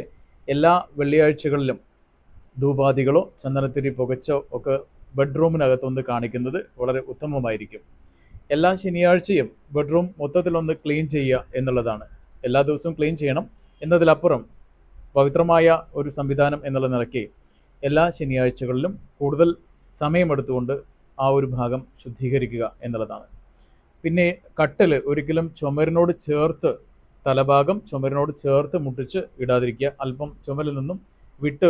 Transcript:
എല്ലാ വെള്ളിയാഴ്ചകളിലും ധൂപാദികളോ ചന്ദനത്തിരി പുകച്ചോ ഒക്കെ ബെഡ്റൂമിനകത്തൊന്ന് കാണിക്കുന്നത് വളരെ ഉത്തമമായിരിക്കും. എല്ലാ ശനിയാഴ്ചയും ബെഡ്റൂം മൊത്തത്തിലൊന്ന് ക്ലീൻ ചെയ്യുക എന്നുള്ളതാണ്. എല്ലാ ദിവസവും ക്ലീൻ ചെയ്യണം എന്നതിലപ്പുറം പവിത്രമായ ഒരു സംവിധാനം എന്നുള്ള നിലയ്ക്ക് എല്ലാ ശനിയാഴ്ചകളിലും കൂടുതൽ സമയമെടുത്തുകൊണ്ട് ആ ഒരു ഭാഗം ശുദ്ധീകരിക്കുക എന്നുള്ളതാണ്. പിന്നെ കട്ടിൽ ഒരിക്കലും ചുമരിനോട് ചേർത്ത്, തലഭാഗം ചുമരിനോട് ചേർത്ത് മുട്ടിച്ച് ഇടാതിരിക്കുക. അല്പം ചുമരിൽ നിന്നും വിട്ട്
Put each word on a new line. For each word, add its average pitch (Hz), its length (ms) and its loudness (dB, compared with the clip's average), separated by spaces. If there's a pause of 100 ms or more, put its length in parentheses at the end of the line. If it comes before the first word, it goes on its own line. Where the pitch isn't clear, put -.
(480)
എല്ലാ 147 240 4 (260)
വെള്ളിയാഴ്ചകളിലും 147 800 2 (840)
ധൂപാദികളോ 139 640 2 (180)
ചന്ദനത്തിരി 135 580 -4
പുകച്ചോ 127 380 -2 (200)
ഒക്കെ 135 180 -2 (440)
ബെഡ്റൂമിനകത്തൊന്ന് 135 920 0
കാണിക്കുന്നത് 123 480 -4 (220)
വളരെ 127 200 -2 (120)
ഉത്തമമായിരിക്കും. 113 720 -6 (720)
എല്ലാ 170 160 2 (120)
ശനിയാഴ്ചയും 175 640 2 (260)
ബെഡ്റൂം 151 320 0 (140)
മൊത്തത്തിലൊന്ന് 165 640 0
ക്ലീൻ 151 220 -2 (100)
ചെയ്യുക 131 440 0
എന്നുള്ളതാണ്. 117 460 -2 (420)
എല്ലാ 131 220 2
ദിവസവും 151 300 -4
ക്ലീൻ 156 240 0
ചെയ്യണം 147 240 -2 (360)
എന്നതിലപ്പുറം 160 600 4 (720)
പവിത്രമായ 165 500 4 (320)
ഒരു 143 180 -4
സംവിധാനം 143 500 0
എന്നുള്ള 135 280 -2
നിലയ്ക്ക് 120 300 -4 (580)
എല്ലാ 147 220 2 (120)
ശനിയാഴ്ചകളിലും 127 760 -2 (260)
കൂടുതൽ 147 300 2 (460)
സമയമെടുത്തുകൊണ്ട് 143 800 0 (440)
ആ 135 80 0 (100)
ഒരു 139 100 2 (100)
ഭാഗം 123 240 -2 (220)
ശുദ്ധീകരിക്കുക 123 640 -4 (200)
എന്നുള്ളതാണ്. 110 420 -8 (800)
പിന്നെ 170 220 2 (320)
കട്ടിൽ 165 320 4 (200)
ഒരിക്കലും 156 360 -2 (120)
ചുമരിനോട് 156 540 2 (140)
ചേർത്ത്, 151 440 0 (560)
തലഭാഗം 139 500 4 (140)
ചുമരിനോട് 139 420 -2 (100)
ചേർത്ത് 143 440 2
മുട്ടിച്ച് 131 340 -6 (220)
ഇടാതിരിക്കുക. 123 480 0 (140)
അല്പം 135 260 -8 (160)
ചുമരിൽ 143 320 -6
നിന്നും 160 200 -6 (420)
വിട്ട് 147 300 0